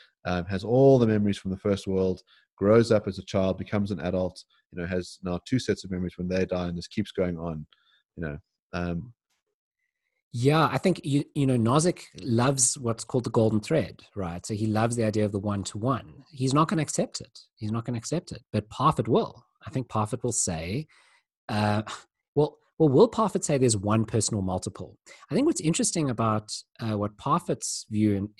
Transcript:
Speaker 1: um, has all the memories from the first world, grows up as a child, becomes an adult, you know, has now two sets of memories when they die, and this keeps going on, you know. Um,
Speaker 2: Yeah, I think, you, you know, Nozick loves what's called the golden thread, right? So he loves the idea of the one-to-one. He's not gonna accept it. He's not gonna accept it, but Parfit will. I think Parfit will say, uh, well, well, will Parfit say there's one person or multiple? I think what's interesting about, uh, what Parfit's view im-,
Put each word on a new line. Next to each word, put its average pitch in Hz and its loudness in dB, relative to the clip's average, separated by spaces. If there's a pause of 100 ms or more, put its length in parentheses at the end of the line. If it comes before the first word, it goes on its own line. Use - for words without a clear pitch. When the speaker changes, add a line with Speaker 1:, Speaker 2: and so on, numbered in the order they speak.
(260)
Speaker 1:
um, 90 -2
has 95 -4
all 135 8
the 117 6
memories 104 2
from 95 -8
the 95 -4
first 101 -2
world, 95 0 (360)
grows 113 6
up 107 2
as 95 -6
a 92 -12
child, 95 0
becomes 101 -4
an 90 -4
adult, 90 -4 (280)
you 80 -10
know, 85 -6
has 90 -6
now 90 -4
two 131 0
sets - -2
of 95 -12
memories 90 -6
when 90 -6
they 92 0
die, 90 -4
and 85 -6
this 85 -10
keeps - -6
going 90 -2
on, 80 -8 (500)
you 87 -8
know. 73 -8 (360)
Um, 87 -6 (1200)
Speaker 2:
Yeah, 139 4
I 135 -2
think, 175 0
you, 143 0 (120)
you 143 2
know, 131 2
Nozick 135 2 (180)
loves 131 2
what's 117 -4
called 123 -2
the - -6
golden 110 2
thread, 131 -2 (140)
right? 87 -8
So 117 -6
he 107 -2
loves 110 0
the 117 0
idea 107 2
of 101 -2
the 104 -4
one-to-one. 104 -6
He's 131 -2
not 156 4
gonna 165 0
accept - -4
it. - -20 (160)
He's 107 -6
not 113 -4
gonna 120 -4
accept 151 -6
it, - -14
but 104 -2
Parfit 131 0
will. 175 0 (200)
I - -12
think 131 -6
Parfit - -4
will 120 -2
say, 92 -4 (640)
uh, 107 0 (520)
well, 147 2 (220)
well, 156 6
will 156 8
Parfit 208 -2
say 147 0
there's 123 4
one 104 2
person 110 0
or 98 -2
multiple? 92 -6 (320)
I 143 -4
think 262 2
what's 330 0
interesting 165 0
about, 110 0 (280)
uh, 110 -2
what 104 -4
Parfit's - -4
view 107 2
im-, 101 -4